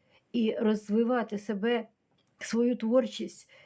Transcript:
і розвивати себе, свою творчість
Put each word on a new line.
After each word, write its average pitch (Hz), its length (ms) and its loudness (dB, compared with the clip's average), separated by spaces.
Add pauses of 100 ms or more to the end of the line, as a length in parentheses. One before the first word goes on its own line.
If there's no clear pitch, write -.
(340)
і 226 260 0
розвивати 220 760 0
себе, 220 500 -2 (520)
свою 240 360 0
творчість 226 760 -2 (160)